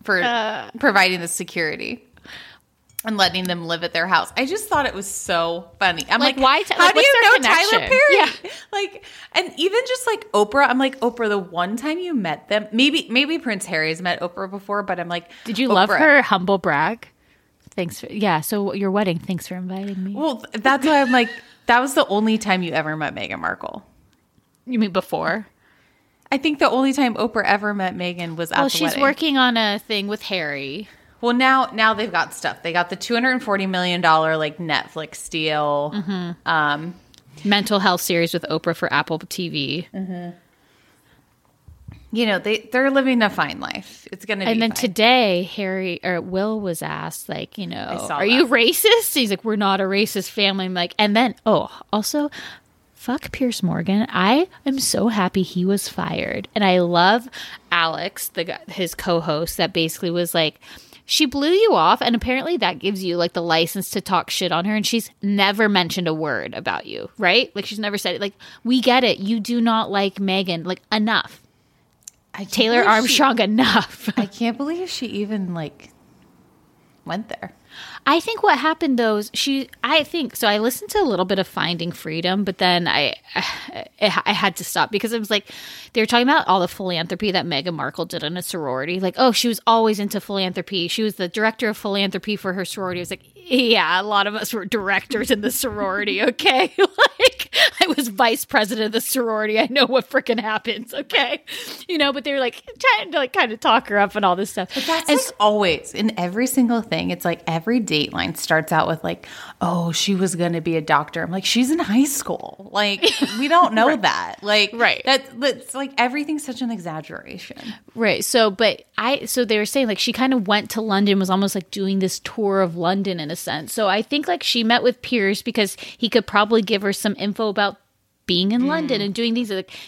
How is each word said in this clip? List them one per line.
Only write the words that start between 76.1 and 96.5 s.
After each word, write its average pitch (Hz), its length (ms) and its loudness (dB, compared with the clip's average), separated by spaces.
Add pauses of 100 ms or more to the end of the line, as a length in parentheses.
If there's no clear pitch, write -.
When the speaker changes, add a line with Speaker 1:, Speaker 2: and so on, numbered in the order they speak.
Speaker 1:
went 185 240 -8
there. - 260 -12 (520)
Speaker 2:
I 302 160 4
think 453 200 -6
what 339 160 4
happened, 294 400 0
though, 220 200 2
is 208 160 -4
she, 269 360 -2 (140)
I 294 200 2
think, 320 320 -6
so 233 120 0
I 208 100 4
listened 233 340 -2
to 427 80 2
a 392 40 4
little 190 220 2
bit 190 140 0
of 185 80 -2
Finding 165 440 -4
Freedom, 180 540 -2
but 190 120 -6
then 175 300 2
I, 139 280 0 (100)
<sighs> - 100 -12
I, - 880 -4
I 269 80 0
had 190 240 0
to 175 60 -10
stop - 280 -2
because 214 220 -2
it 233 60 -4
was 208 100 -8
like, 208 200 -2 (440)
they 220 80 0
were 220 40 4
talking 240 220 4
about 294 200 2
all 190 140 4
the 226 80 0
philanthropy 180 640 -4
that 175 140 0
Meghan 170 280 -4
Markle 160 320 -4
did 160 180 -8
in 160 140 -6
a 180 40 -8
sorority. 151 600 -4
Like, 185 160 -2
"Oh, 254 160 6
she 240 160 0
was 220 180 -2
always 226 320 4
into 202 220 -4
philanthropy. 185 640 -4
She 220 160 -2
was 214 120 -2
the 214 120 -4
director 220 400 -2
of 208 100 -2
philanthropy 196 600 -2
for 190 160 -4
her 190 100 -4
sorority." 180 380 -6
I - 20 -6
was 165 80 -10
like, 190 120 -12 (120)
"Yeah, 220 640 2
a - 20 -4
lot 202 220 2
of 208 100 -4
us 214 180 -6
were 208 120 -6
directors 208 640 -2
in 208 100 0
the 226 100 -2
sorority, 202 720 -2
<laughs> 269 60 4
okay?" 285 480 2